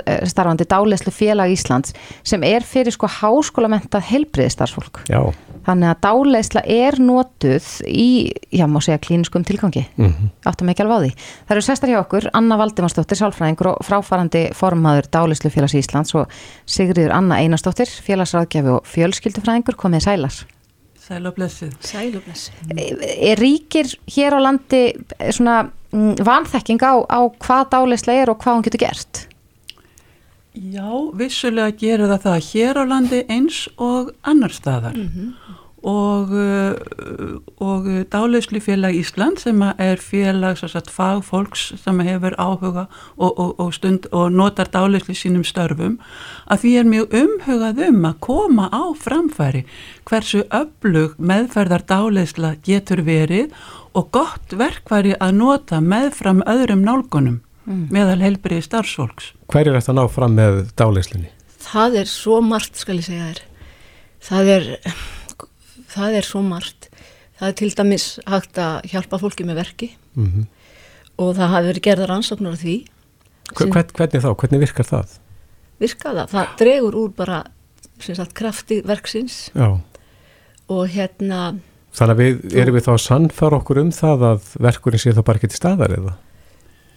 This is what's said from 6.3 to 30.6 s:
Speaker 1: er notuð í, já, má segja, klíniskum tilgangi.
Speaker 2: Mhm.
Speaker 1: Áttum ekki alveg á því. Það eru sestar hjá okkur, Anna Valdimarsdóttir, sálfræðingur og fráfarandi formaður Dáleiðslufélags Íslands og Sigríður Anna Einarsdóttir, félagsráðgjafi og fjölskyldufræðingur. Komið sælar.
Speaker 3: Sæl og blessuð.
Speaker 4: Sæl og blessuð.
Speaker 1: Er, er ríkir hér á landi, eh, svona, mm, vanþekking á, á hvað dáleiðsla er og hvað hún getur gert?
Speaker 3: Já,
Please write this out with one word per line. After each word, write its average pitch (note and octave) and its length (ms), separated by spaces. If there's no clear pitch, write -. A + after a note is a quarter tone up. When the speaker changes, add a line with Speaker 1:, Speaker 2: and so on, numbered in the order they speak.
Speaker 1:
er B3 280
notuð B3 760
í, B3 460
já, F3 160
má D3 140
segja, D3+ 180
klíniskum E3+ 460
tilgangi. F3+ 400
Speaker 2:
Mhm. G2 320
Speaker 1:
Áttum F3+ 260
ekki F#3 80
alveg A3 160
á F#3+ 80
því. C3 80
Það - 40
eru G#3 100
sestar C4+ 300
hjá A3 100
okkur, G3+ 320
Anna A3+ 240
Valdimarsdóttir, F3+ 640
sálfræðingur F3 460
og - 180
fráfarandi F3+ 680
formaður D#3+ 560
Dáleiðslufélags D3+ 680
Íslands C#3+ 380
og C#3+ 140
Sigríður F3 460
Anna F3 240
Einarsdóttir, E3 560
félagsráðgjafi E3+ 800
og B2 120
fjölskyldufræðingur. G#3 920
Komið E3+ 320
sælar. D#3+ 360
Speaker 3:
Sæl F3+ 240
og F3+ 80
blessuð. E3+ 460
Speaker 4:
Sæl A3 360
og F#3 80
blessuð. - 300
Speaker 1:
Er, - 640
er G#3+ 40
ríkir C#4 560
hér C#4+ 260
á C#4 60
landi, C4+ 540
eh, D#3+ 140
svona, A#3 360
mm, G#3+ 240
vanþekking A#3 600
á, C4 280
á - 120
hvað C4 320
dáleiðsla B3+ 520
er B3+ 80
og A3 80
hvað B3 160
hún A3+ 80
getur A3+ 160
gert? - 480
Speaker 3:
Já, G3 340